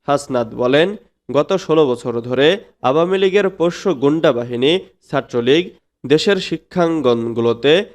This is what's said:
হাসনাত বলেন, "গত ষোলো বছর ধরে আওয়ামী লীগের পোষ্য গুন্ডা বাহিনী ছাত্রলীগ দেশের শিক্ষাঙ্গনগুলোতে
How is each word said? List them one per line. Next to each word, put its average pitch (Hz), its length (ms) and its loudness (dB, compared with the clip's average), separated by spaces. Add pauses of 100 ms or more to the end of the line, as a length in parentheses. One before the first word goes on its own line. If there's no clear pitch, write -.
হাসনাত 131 480 -2
বলেন, 147 420 0 (360)
"গত 147 200 0
ষোলো 160 340 2
বছর 120 340 -4
ধরে 131 380 2 (240)
আওয়ামী 165 360 0
লীগের 190 320 2
পোষ্য 175 440 -2
গুন্ডা 147 380 2
বাহিনী 123 460 -2 (320)
ছাত্রলীগ 135 600 0 (360)
দেশের 156 300 2
শিক্ষাঙ্গনগুলোতে 135 1500 0 (100)